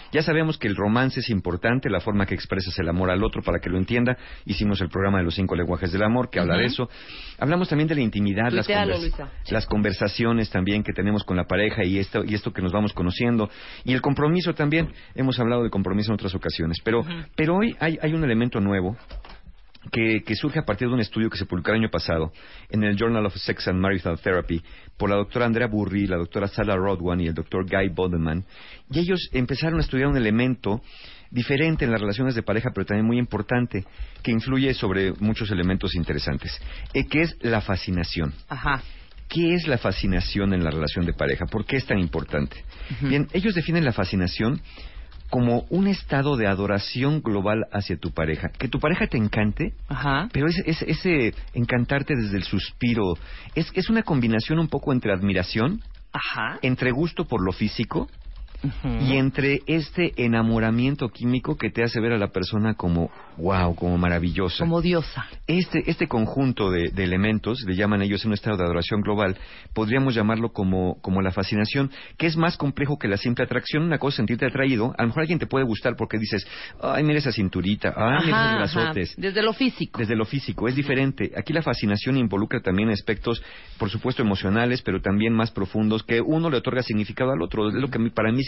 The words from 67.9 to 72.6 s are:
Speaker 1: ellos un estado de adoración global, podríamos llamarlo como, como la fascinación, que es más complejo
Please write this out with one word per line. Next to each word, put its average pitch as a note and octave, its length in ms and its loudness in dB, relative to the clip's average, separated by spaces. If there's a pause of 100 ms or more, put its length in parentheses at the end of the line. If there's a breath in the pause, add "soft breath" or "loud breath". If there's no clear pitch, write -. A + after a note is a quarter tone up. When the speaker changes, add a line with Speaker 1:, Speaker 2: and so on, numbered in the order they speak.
Speaker 1:
ellos G2+ 240 0
un G#2+ 80 2
estado G2+ 240 0
de F2+ 80 2
adoración E2+ 340 0
global, G2+ 380 2 (360 loud breath)
podríamos B2 400 2
llamarlo A2+ 380 2
como, F#2 500 0
como F#2+ 200 0
la F#2+ 100 2
fascinación, A2 580 0 (280 loud breath)
que D#3+ 100 0
es D#3 80 0
más E3 220 0
complejo C#3+ 420 -2